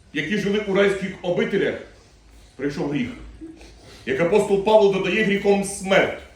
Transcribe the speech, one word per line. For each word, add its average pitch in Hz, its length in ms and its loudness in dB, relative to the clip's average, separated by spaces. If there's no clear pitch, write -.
які 196 260 -4
жили 202 200 -2
у 202 160 -4
райських 190 360 0
обителях, 180 520 -2
прийшов 143 340 -6
гріх, 131 180 -4
як 131 140 -2
апостол 196 440 2
Павло 208 280 6
додає 185 320 0
гріхом 196 400 2
смерть. - 580 0